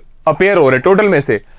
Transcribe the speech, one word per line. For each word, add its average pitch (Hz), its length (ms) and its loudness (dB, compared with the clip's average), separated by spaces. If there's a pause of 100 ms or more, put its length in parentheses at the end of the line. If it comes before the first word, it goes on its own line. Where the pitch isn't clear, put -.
(260)
अपेयर 185 300 0
हो 147 140 2
रहे 127 100 0
total 196 280 0
में 180 120 0
से, 110 200 -4 (180)